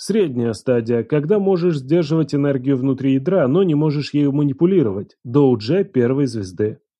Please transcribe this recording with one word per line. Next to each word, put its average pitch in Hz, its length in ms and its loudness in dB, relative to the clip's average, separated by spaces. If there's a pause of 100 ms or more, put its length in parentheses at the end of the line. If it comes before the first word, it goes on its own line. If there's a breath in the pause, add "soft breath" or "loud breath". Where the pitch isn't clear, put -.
Средняя 127 520 -2
стадия, 117 500 0
когда 151 360 0
можешь 180 400 0
сдерживать 156 540 0
энергию 139 440 0
внутри 135 380 0
ядра, 160 340 0
но 180 140 2
не 160 120 2
можешь 147 380 -2
ею 147 180 2
манипулировать. 143 920 0
Доу 127 320 4
Дже 147 260 -2
первой 135 420 0
звезды. 107 540 -6 (200)